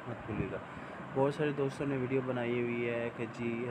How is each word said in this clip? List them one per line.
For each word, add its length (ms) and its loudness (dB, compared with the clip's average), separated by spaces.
मत 220 -6
भूलिएगा। 300 0
बहुत 180 6
सारे 180 2
दोस्तों 340 0
ने 100 2
वीडियो 260 2
बनाई 300 0
हुई 320 2
है 260 0
कि 160 -4
जी, 440 -2